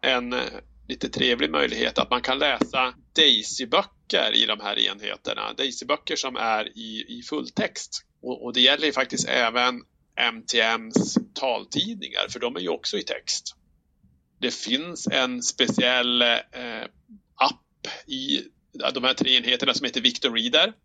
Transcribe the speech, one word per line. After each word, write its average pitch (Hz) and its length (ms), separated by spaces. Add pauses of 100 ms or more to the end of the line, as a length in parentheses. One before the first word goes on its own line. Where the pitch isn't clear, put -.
En, 123 280
eh, 127 80 (480)
lite 127 200
trevlig 123 420
möjlighet 71 480
att - 120
man 123 100
kan 131 180
läsa 131 560 (220)
Daisy-böcker 127 1160
i 113 120
de 107 140
här 104 180
enheterna. 104 800
Daisy-böcker 135 600
som 127 200
är 110 420
i, 113 400
i 120 40
fulltext. - 840 (160)
Och, 127 220
och 120 80
det 127 80
gäller 143 260
ju 139 60
faktiskt 131 360
även 123 540 (340)
M 113 260 (100)
T 120 80
M:s 113 540 (200)
taltidningar, 135 920
för - 120
de 120 160
är 87 40
ju 90 80
också - 300
i 87 40
text. - 540 (840)
Det 117 140
finns 156 580
en 127 300
speciell, 123 800
eh, 117 640 (500)
app - 520 (200)
i 135 340 (540)
de 127 100
här 131 100
tre 131 220
enheterna 123 380
som 143 100
heter 123 160
Victor 123 300
Reader. 123 420 (120)